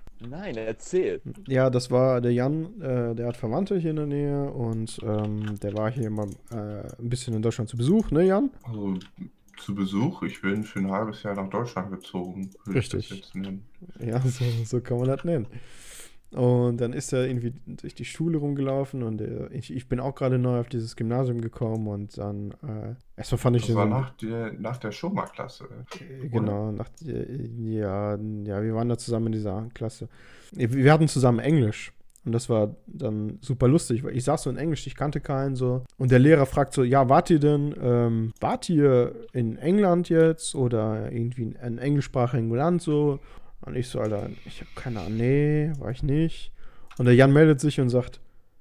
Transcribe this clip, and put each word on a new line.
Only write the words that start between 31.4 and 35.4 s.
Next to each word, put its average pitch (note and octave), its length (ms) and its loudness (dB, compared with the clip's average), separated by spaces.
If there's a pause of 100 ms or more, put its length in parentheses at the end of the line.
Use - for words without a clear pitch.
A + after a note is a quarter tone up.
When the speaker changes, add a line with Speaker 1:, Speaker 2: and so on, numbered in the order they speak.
Speaker 2:
und - 80 -4
das A2+ 180 -2
war G#2+ 280 2 (100)
dann G#2+ 540 -6
super B2 260 2
lustig, C3 380 4
weil - 100 -6
ich B2 80 -2
saß D3 200 0
so C#3+ 60 -2
in A#2+ 60 -4
Englisch, D3 320 -4
ich - 80 -12
kannte D3 240 -4
keinen C3+ 380 -4